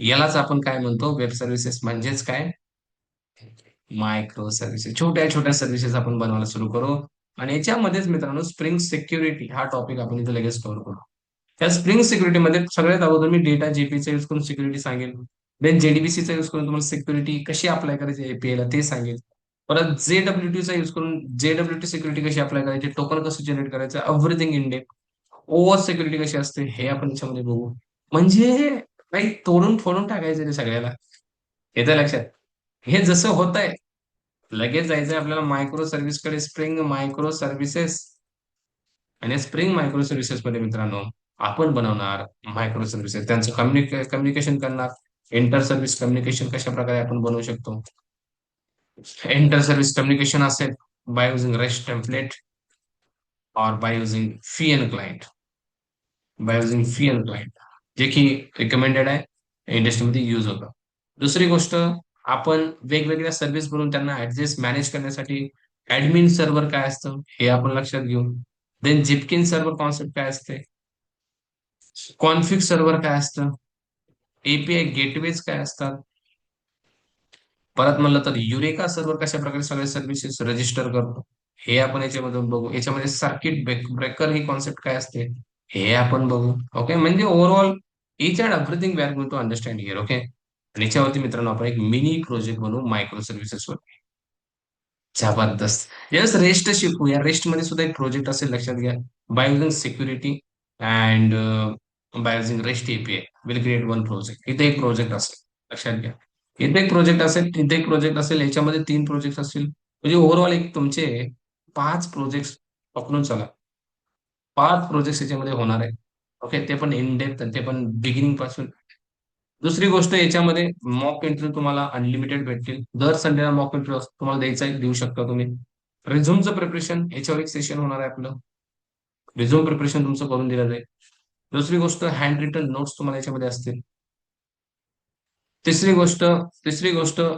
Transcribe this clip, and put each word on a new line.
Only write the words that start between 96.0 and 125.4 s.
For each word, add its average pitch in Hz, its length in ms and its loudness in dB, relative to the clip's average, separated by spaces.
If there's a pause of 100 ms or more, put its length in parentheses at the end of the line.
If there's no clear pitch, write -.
Yes, 220 220 4
रेस्ट 185 340 4
शिकू. 156 360 0
या 139 160 2
रेस्ट 160 260 0
मध्ये 160 140 0
सुद्धा 160 220 -2
एक 156 120 -4
प्रोजेक्ट 131 320 -4
असेल, - 200 -2
लक्षात 123 260 -4
घ्या. 123 180 -2 (400)
By 127 160 4
using 147 240 2
security 135 640 -4 (460)
and, 110 540 4
uh, 110 400 0 (500)
by 113 180 0
using 110 240 -4
rest 120 240 -4
एपीआय 107 300 -4 (280)
will 123 140 -2
create 120 240 0
one 113 160 0
project. 110 340 -6 (100)
इथे 131 200 0
एक 139 120 2
प्रोजेक्ट 120 340 0
असेल, - 320 -8 (280)
लक्षात - 200 -6
घ्या. 113 200 -6 (460)
इथे 147 240 4
एक 190 60 2
प्रोजेक्ट 170 340 6
असेल, 165 220 4 (120)
इथे 151 200 2
एक 165 100 0
प्रोजेक्ट 151 320 2
असेल, 147 220 0
याच्यामध्ये 151 480 0
तीन 147 160 0
प्रोजेक्ट 143 360 -4
असतील. 143 220 -6
म्हणजे - 540 -2
overall 170 360 6
एक 170 220 -2
तुमचे 139 540 -2 (460)
पाच 160 380 -2
प्रोजेक्ट्स 139 460 -6 (360)
पकडून 139 280 -2
चला. 113 240 -2 (1120)
पाच 175 320 4
प्रोजेक्ट्स 147 340 0
याच्यामध्ये 135 300 -4
होणार 113 280 0
आहे. 113 100 -2 (520)
ओके, - 260 -4
ते 143 60 -2
पण 143 180 0
in 127 260 0
depth 127 240 -4
आणि 113 120 -4
ते 131 60 -2
पण 127 260 -4 (140)
बिगिनिंग 135 360 2
पासून. 131 340 -8 (920)
दुसरी 170 260 2
गोष्ट, 180 260 4
याच्यामध्ये 170 540 4 (140)
मॉक 139 420 -2
इंटरव्ह्यू 151 300 -2
तुम्हाला 143 380 -2
अनलिमिटेड 127 540 -2
भेटतील. 127 360 -6 (120)
दर 139 180 2
संडेला 147 380 2
मॉक 143 240 0
इंटरव्ह्यू 135 240 -4
असतो, - 220 -12
तुम्हाला 135 200 -2
द्यायचा 131 240 -2
आहे, 139 140 -4
देऊ 123 140 0
शकता 123 360 -4
तुम्ही. 123 180 -2 (640)